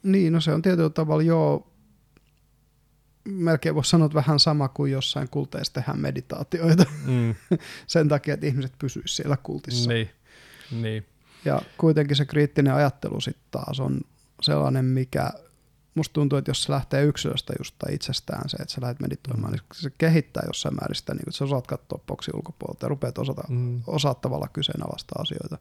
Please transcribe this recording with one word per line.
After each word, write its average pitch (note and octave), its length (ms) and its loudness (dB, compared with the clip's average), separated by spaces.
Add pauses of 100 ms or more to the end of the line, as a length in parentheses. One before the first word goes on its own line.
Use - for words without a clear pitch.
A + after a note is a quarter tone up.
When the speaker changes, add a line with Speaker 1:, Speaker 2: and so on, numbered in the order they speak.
Speaker 1:
Niin, F#3+ 300 4
no E3 80 4
se D#3 120 2
on D#3 80 2
tietyllä E3 280 4
tavalla D#3 340 2
joo, D#3+ 480 2 (1500)
melkein E3 500 0
voisi D3 140 0
sanoa, E3 160 8
että D3 100 0
vähän D3 240 2
sama D3 280 4
kuin C#3 240 -2
jossain C3+ 400 -2
kulteissa C#3 420 -6
tehdään C#3 260 -4
meditaatioita. D#3 880 4 (220)
Speaker 2:
Mm. A#2+ 280 2 (140)
Speaker 1:
<laughs> - 380 -4
Sen D#3 200 4
takia, D3 260 0
että D3 120 -4
ihmiset C3 340 -2
pysyis - 360 -6
siellä C#3+ 280 -2
kultissa. B2 460 -4
Speaker 2:
Niin, A2+ 200 0 (720)
niin. A2 240 -4 (400)
Speaker 1:
Ja C#3 160 0 (160)
kuitenkin D3+ 380 4
se C#3 100 0
kriittinen C#3+ 480 2
ajattelu C3+ 480 0
sit - 160 -8 (140)
taas - 280 -6
on C3 220 -2 (400)
sellainen, C3+ 440 2
mikä C3 440 0 (680)
musta D#3 180 -2
tuntuu, C#3+ 240 2
että C3+ 120 -2
jos - 140 -2
se - 80 -2
lähtee C#3 320 0
yksilöstä - 560 0
just - 200 -12
tai - 160 -4
itsestään - 540 -6
se, - 120 -8
että - 120 -10
sä C3 80 -6
lähdet B2 180 -6
meditoimaan, A#2 540 -4
Speaker 2:
Mm. - 40 -4
Speaker 1:
niin - 160 -10
se - 240 -8
kehittää D#3+ 500 2
jossain - 280 -4
määrin - 200 -4
sitä, - 180 -8
niin - 80 -6
että - 100 -10
sä - 120 -6
osaat C3+ 240 -2
katsoa - 400 -8
boksi - 260 -8
ulkopuolelta - 520 -10
ja B2 40 -2
rupeat C3 280 -4
osata, C3+ 320 -6
Speaker 2:
Mm. B2 380 -2
Speaker 1:
osaat C#3+ 340 0
tavallaan C3 320 -4
kyseenalaistaa - 680 -6
asioita. - 400 -8